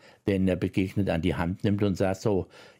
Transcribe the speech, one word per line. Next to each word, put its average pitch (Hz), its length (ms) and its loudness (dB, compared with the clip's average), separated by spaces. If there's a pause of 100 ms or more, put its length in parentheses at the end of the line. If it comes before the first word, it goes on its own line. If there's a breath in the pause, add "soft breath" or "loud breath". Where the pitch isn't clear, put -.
(280 soft breath)
denen 95 200 2
er 90 80 2
begegnet, 95 540 -2
an 85 120 0
die 87 140 0
Hand 90 300 -2
nimmt 101 180 2
und 98 140 0
sagt: 95 240 0
„So, 95 260 0 (320 loud breath)